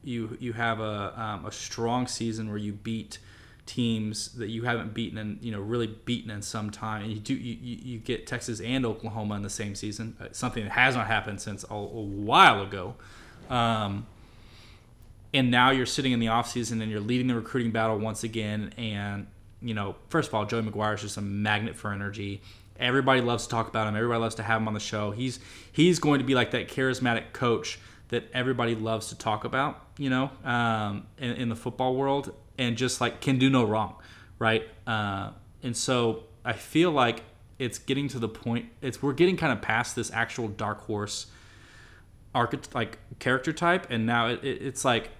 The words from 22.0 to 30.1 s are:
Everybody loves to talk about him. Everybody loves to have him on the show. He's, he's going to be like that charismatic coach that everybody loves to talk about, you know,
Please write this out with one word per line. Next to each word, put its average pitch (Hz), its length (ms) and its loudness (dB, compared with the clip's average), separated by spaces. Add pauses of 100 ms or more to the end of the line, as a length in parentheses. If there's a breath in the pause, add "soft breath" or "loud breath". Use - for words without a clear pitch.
Everybody 131 420 6
loves 120 240 0
to - 40 -14
talk 113 180 0
about 110 200 0
him. 104 80 -2
Everybody 117 260 2
loves 113 140 0
to 107 80 -6
have 110 180 2
him 110 60 0
on 107 60 -2
the 104 60 -2
show. 104 320 -2
He's, 120 280 -4 (320 loud breath)
he's 170 280 6
going 147 200 6
to 127 60 2
be 131 100 4
like 123 160 4
that 117 180 -2
charismatic 127 640 0
coach - 460 0 (300 loud breath)
that 120 240 -2
everybody 123 420 2
loves 110 340 -2
to - 80 -12
talk 107 260 0
about, 139 400 -2 (140)
you 139 120 -2
know, 131 220 2 (140)